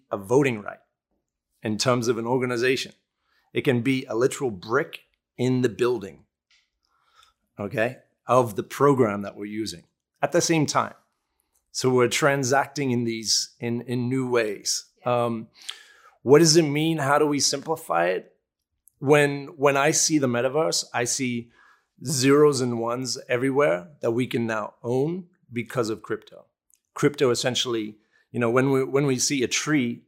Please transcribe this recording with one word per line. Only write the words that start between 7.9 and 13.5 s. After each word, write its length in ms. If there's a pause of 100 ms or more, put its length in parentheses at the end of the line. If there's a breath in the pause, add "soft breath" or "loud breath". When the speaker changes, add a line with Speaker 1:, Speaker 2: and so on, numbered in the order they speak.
Speaker 1:
of 280
the 80
program 600
that 120
we're 100
using 380 (380)
at 100
the 100
same 240
time. 280 (800)
So 180
we're 180
transacting 840
in 120
these, 460 (100)